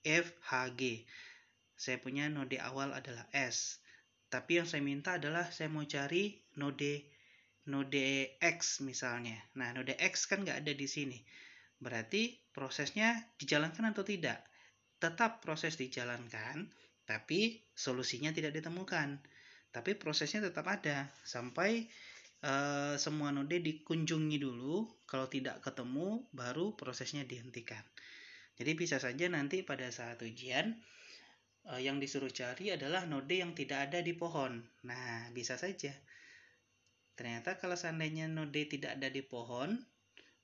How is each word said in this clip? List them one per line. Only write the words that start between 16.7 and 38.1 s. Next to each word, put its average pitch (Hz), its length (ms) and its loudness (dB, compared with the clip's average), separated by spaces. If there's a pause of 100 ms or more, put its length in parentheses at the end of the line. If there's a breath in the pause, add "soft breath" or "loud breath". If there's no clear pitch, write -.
tapi 180 520 2 (120)
solusinya 127 600 0
tidak 156 240 0
ditemukan. 165 600 0 (560 loud breath)
Tapi 185 240 0
prosesnya 156 480 0
tetap 165 240 -2
ada 147 400 0 (160)
sampai, 185 640 2 (520 loud breath)
eh, 143 600 4
semua 147 320 2
node 143 280 2
dikunjungi 156 800 2
dulu. 139 480 0 (200)
Kalau 131 180 2
tidak 131 380 -4
ketemu, 143 640 0
baru 143 460 -2
prosesnya 131 480 -4
dihentikan. 120 580 -8 (760 loud breath)
Jadi 139 160 4
bisa 151 240 2
saja 135 320 2
nanti 156 320 2
pada 131 240 -4
saat 117 320 -8
ujian, 127 560 0 (920 loud breath)
eh, 127 100 -2
yang 135 160 0
disuruh 139 340 0
cari 127 460 -2
adalah 165 320 0
node 151 320 0
yang 170 160 -2
tidak 139 320 -2
ada 175 160 0
di 165 80 0
pohon. 151 480 0 (240)
Nah, 120 480 -6
bisa 123 240 -2
saja. 147 400 -4 (1200 loud breath)
Ternyata 120 400 -2
kalau 180 200 0
seandainya 160 520 0